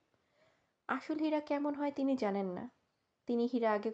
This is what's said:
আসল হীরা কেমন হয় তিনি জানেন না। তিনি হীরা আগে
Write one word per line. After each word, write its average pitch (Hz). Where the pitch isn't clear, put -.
আসল 285
হীরা 302
কেমন 294
হয় 285
তিনি 269
জানেন 196
না। 185
তিনি 233
হীরা 233
আগে 208